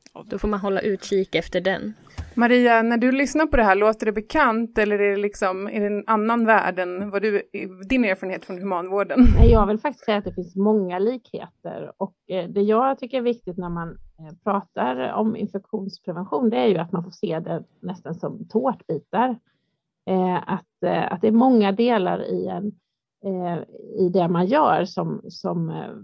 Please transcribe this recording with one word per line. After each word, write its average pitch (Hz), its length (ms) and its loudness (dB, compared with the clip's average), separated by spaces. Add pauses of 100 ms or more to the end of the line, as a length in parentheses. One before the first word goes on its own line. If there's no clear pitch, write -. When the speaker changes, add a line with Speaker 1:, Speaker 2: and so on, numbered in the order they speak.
(120)
Speaker 1:
av. - 160 -20
Speaker 2:
Då 202 100 -6
får 202 100 -2
man 202 120 -2
hålla 196 200 -2
utkik 196 540 -2
efter 170 260 -4
den. 190 340 -4 (400)
Speaker 3:
Maria, 240 480 6
när 233 160 2
du 247 140 2
lyssnar 285 340 2
på 311 100 2
det 247 60 6
här, 196 120 6
låter 214 320 2
det 214 60 0
bekant 226 680 0
eller 208 200 2
är 202 120 2
det 196 60 0
liksom, 202 520 -4
är 220 120 -6
det 208 60 0
en 208 200 -4
annan 226 400 0
värld 190 320 2
än 185 320 -6
vad 196 120 -4
du, 202 200 0 (460)
din 254 160 2
erfarenhet 185 400 -4
från 185 140 -12
humanvården? 185 600 -2 (200)
Speaker 4:
Nej, 226 120 10
jag 214 160 6
vill 208 120 0
faktiskt - 260 -6
säga 208 140 0
att 202 60 -6
det 180 100 -8
finns 180 220 -10
många 196 420 0
likheter 170 1000 -6
och, - 180 -8 (140)
eh, 175 200 -6
det 196 140 -2
jag 233 360 2
tycker 254 200 -8
är 247 40 -4
viktigt 233 340 -4
när 180 120 -8
man, 170 200 -6 (300)
eh, 156 260 -20
pratar 240 680 -4
om 220 240 -2
infektionsprevention, 196 1120 -6
det 233 60 -2
är 247 100 0
ju 190 120 2
att 170 140 -6
man 175 120 -4
får 180 60 -16
se 165 300 -6
det 165 240 -8 (160)
nästan 180 340 -12
som 127 340 -10
tårtbitar. 233 920 -4 (720)
Eh, 185 260 0 (160)
att, - 320 -10
eh, 175 280 -2
att 180 80 -6
det 226 80 2
är 220 40 2
många 233 400 4
delar 196 520 0
i 185 220 -4
en, 185 260 -6 (520)
eh, 180 340 -4 (400)
i 185 140 4
det 175 160 4
man 175 180 2
gör 208 380 2
som, 165 440 -6
som, 170 420 -6
eh, 160 200 -10 (140)